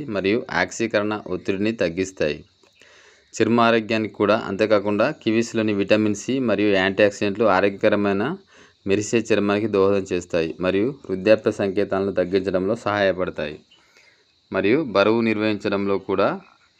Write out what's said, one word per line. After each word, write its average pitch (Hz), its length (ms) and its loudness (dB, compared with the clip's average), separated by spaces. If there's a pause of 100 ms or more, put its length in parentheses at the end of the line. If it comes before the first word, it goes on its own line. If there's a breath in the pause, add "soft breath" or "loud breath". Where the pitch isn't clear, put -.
మరియు 101 320 -2 (240)
ఆక్సీకరణ 107 520 -4 (120)
ఒత్తిడిని 98 460 -4
తగ్గిస్తాయి. 87 640 -4 (960 soft breath)
చర్మ 113 260 2
ఆరోగ్యానికి 113 540 0
కూడా, 104 220 2 (100)
అంతేకాకుండా 104 600 0 (140)
కివీస్లోని 110 540 -2
విటమిన్ 104 480 0
సి 123 180 -4
మరియు 104 320 0
యాంటీ 95 300 2
ఆక్సిడెంట్లు 104 460 0
ఆరోగ్యకరమైన 101 760 2 (600 soft breath)
మెరిసే 104 320 0
చర్మానికి 104 500 0
దోహదం 98 400 2
చేస్తాయి 87 420 -2 (100)
మరియు 95 280 0 (140)
వృద్ధాప్య 107 500 2
సంకేతాలను 98 600 -2
తగ్గించడంలో 92 640 0
సహాయపడతాయి. 90 800 -2 (960 soft breath)
మరియు 98 320 2
బరువు 107 360 4
నిర్వహించడంలో 104 800 -2
కూడా, 98 300 0 (520 soft breath)